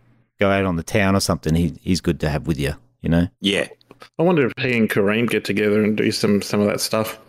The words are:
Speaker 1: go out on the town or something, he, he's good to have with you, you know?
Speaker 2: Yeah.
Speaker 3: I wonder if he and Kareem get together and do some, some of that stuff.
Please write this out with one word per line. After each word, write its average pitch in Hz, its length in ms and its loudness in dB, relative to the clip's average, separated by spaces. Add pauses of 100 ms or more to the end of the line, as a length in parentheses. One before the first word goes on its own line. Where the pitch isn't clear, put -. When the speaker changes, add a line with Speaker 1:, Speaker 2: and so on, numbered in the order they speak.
(380)
Speaker 1:
go 98 120 2
out 98 160 2
on 87 100 -2
the 82 60 -4
town 98 340 2
or 98 40 2
something, 82 340 -2
he, 85 280 0
he's - 200 -2
good - 180 -2
to - 80 -2
have - 180 -4
with 71 140 -2
you, 71 140 -4 (260)
you 82 80 -8
know? 85 180 2 (140)
Speaker 2:
Yeah. 95 280 -2 (500)
Speaker 3:
I 156 40 0
wonder 165 240 2
if 107 60 -4 (100)
he 127 140 0
and 110 120 2
Kareem 107 420 0
get 107 160 -2
together 104 360 0
and 107 140 2
do 110 160 0
some, 104 300 0
some - 180 -2
of 104 60 2
that - 140 -2
stuff. - 380 -4 (100)